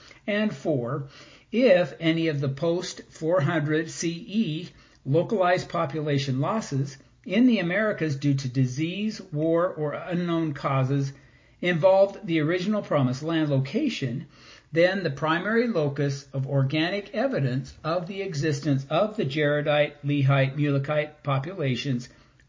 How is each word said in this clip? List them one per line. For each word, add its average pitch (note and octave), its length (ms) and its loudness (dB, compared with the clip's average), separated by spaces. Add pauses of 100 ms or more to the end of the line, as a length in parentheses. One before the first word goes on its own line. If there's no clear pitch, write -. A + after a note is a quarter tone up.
(280)
And G#3 280 0
four, C#3 540 -4 (420)
if F#3 480 4
any E3 300 2
of C#3+ 140 -2
the C3+ 80 -2
post E3+ 580 -4
four E3 320 0
hundred D#3 480 0
C E3 220 -4 (180)
E F3+ 400 -2 (380)
localized F3 640 2
population D3 680 -2
losses D#3 580 -4 (260)
in A3 220 4
the A3 140 4
Americas F3 560 0
due C#3+ 180 2
to C3+ 160 -4
disease, D#3+ 680 -2 (140)
war, E3 340 2
or D3+ 280 -4
unknown E3 580 -2
causes C3+ 580 0 (520)
involved F#3+ 640 4
the E3 140 0
original F#3 420 0
Promised C3 400 0
Land D#3+ 260 0
location, C#3+ 800 -2 (440)
then F3+ 340 2
the D3+ 60 -2
primary F#3+ 580 0
locus C#3+ 640 -2
of C3+ 160 -4
organic D#3 680 0
evidence D3+ 580 -2 (120)
of E3+ 240 -2
the G3 140 -8
existence D3 680 -2
of G3+ 260 0
the G3+ 80 -2
Jaredite, D3 680 2 (120)
Lehite, C#3 520 2
Mulekite D3 680 0
populations C3+ 840 -2 (400)